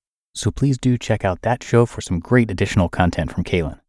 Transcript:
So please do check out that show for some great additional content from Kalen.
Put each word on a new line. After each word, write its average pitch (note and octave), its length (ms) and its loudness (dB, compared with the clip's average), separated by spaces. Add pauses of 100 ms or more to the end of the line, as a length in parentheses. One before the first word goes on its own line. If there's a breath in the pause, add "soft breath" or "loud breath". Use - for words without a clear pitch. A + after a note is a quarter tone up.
(380)
So - 140 -2
please C3+ 260 0
do B2 200 2
check - 260 -2
out F#2 200 -2
that A#2+ 200 -2
show A#2+ 220 4
for - 160 -10
some F2+ 180 -2
great A#2 320 2
additional F#2 380 0
content - 420 0
from - 140 -4
Kalen. E2 440 -2